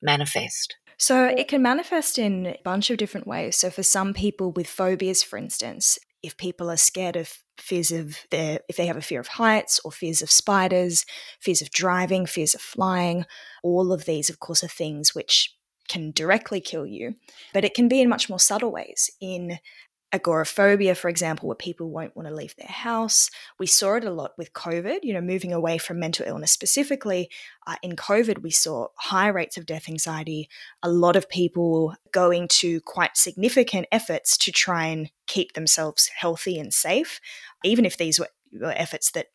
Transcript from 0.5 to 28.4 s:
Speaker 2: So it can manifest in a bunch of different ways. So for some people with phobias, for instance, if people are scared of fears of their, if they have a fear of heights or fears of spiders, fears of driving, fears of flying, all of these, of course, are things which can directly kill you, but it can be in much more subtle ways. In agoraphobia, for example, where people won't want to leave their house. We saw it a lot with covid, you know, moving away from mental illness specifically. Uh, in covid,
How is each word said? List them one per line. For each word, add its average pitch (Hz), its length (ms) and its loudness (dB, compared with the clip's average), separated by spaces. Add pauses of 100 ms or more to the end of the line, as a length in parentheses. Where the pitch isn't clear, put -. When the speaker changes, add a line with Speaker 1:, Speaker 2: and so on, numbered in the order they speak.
Speaker 2:
So 254 280 4
it 254 220 2
can 277 140 2
manifest 302 560 2
in 196 300 0
a - 180 -8
bunch 190 240 0
of 233 80 0
different 208 300 -4
ways. - 280 -4
So - 140 2
for 196 140 -4
some 196 300 2
people 190 380 -2
with 165 160 -4
phobias, 185 540 0
for - 160 -6
instance, - 640 -2 (220)
if 156 140 -12
people 175 340 -6
are 165 60 -4
scared 175 400 0
of 170 220 -6 (200)
fears 170 340 -2
of 156 260 -6 (120)
their, 156 380 -2
if - 80 -10
they 175 100 0
have 170 120 -2
a 156 40 -8
fear 139 180 -6
of 123 80 -10
heights - 580 2
or 156 60 -10
fears 160 300 -2
of 156 100 -2
spiders, 180 760 4 (340)
fears 170 220 0
of 143 100 -8
driving, 185 540 2
fears 156 300 0
of - 60 -8
flying, 180 640 0 (380)
all 180 300 2
of 156 120 -2
these, 156 240 -2
of 160 100 -8
course, - 240 -2
are 170 60 -8
things 151 460 -2
which - 380 0 (340)
can 156 240 -6
directly 190 480 0
kill 156 260 -6
you, 120 300 -10 (380)
but 196 100 2
it 202 100 0
can 240 140 6
be 262 140 6
in 247 80 6
much - 200 0
more 185 100 -2
subtle 214 320 2
ways. - 380 -2 (120)
In 180 380 -6 (520)
agoraphobia, 190 840 4
for - 120 -4
example, 165 400 -2
where - 80 -4
people 170 360 -8
won't 160 240 -10
want 160 120 -12
to 151 60 -12
leave 147 220 -12
their - 120 -18
house. 226 640 2 (300)
We 185 80 -2
saw 196 260 4
it 226 100 2
a 214 60 -4
lot 160 300 -6
with 165 140 -12
covid, 185 500 -4
you 233 100 -2
know, 180 80 -2
moving 180 320 -2
away 165 240 0
from 170 220 -6
mental 165 260 -2
illness 151 260 -6
specifically. 214 800 0 (380)
Uh, 165 160 -6
in 175 120 -8
covid, 220 460 2